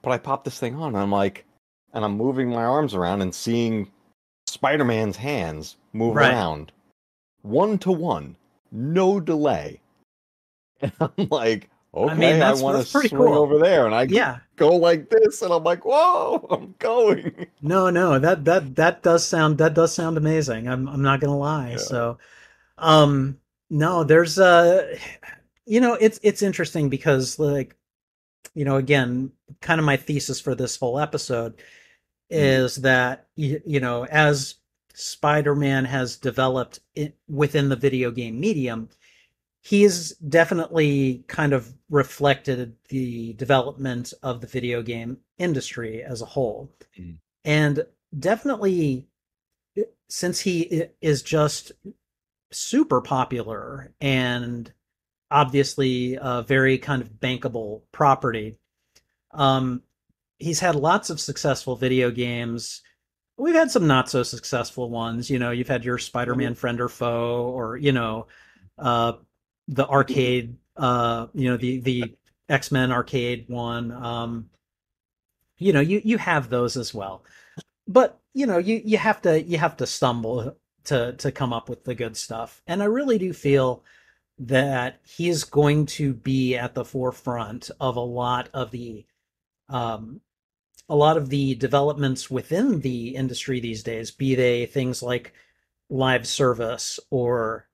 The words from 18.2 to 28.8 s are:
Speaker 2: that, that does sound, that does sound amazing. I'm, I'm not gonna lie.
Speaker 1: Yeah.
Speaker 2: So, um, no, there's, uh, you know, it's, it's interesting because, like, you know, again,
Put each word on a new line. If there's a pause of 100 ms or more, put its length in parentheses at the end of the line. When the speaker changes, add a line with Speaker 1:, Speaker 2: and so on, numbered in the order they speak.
Speaker 2:
that,
that
does
sound,
that
does
sound
amazing.
I'm,
I'm
not
gonna
lie.
Speaker 1:
Yeah.
Speaker 2:
So, (600)
um, (300)
no,
there's,
uh, (680)
you
know,
it's,
it's
interesting
because,
like, (760)
you
know,
again, (300)